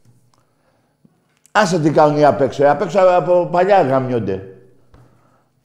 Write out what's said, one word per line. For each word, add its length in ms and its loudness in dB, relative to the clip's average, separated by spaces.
άσε 240 0
τι 100 0
κάνουν 280 2
οι 60 2
απ' 160 2
έξω. 260 -2
Απ' 160 0
έξω 160 -4
από 540 2
παλιά 300 2
γαμιώνται. 720 -4